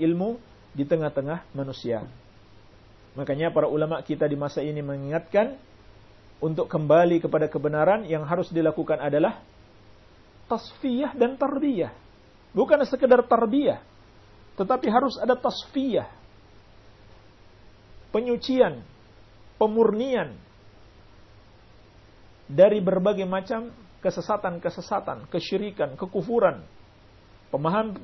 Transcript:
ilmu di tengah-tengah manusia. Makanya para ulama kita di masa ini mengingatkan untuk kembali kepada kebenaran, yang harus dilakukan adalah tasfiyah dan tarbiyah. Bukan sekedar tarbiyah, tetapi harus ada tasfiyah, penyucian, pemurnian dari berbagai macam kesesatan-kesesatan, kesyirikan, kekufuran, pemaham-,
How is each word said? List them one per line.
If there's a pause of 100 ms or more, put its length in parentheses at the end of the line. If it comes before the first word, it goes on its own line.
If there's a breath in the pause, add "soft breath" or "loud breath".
ilmu (340)
di
tengah-tengah
manusia. (1120)
Makanya
para
ulama
kita
di
masa
ini
mengingatkan (880)
untuk
kembali
kepada
kebenaran,
yang
harus
dilakukan
adalah (1120)
tasfiyah
dan
tarbiyah. (600)
Bukan
sekedar
tarbiyah, (760)
tetapi
harus
ada
tasfiyah, (2000)
penyucian, (760)
pemurnian (2000)
dari
berbagai
macam (320)
kesesatan-kesesatan,
kesyirikan,
kekufuran, (880)
pemaham-,